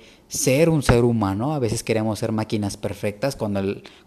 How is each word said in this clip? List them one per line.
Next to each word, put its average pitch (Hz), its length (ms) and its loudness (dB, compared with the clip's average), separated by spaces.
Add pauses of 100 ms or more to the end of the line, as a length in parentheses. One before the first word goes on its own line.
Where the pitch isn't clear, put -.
(300)
ser 170 400 2
un 156 120 2
ser 120 220 4
humano. 113 500 0
A 147 60 -2
veces 117 240 -2
queremos 110 360 0
ser 110 120 -2
máquinas 107 460 -2
perfectas 104 580 -6
cuando 101 240 -2
el, 98 240 -2 (240)